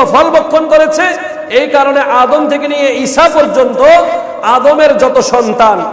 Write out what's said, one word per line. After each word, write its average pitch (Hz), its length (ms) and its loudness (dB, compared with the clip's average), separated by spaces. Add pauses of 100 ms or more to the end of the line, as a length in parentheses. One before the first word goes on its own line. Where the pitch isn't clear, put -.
ফল 277 260 0
ভক্ষণ 320 400 0
করেছে। 311 360 2 (440)
এই 262 180 0
কারণে 277 340 0 (100)
আদম 254 380 2
থেকে 285 180 -4
নিয়ে 285 260 -2
ঈসা 277 400 0
পর্যন্ত 254 460 0 (640)
আদমের 277 540 2
যত 262 240 0
সন্তান 226 560 0 (160)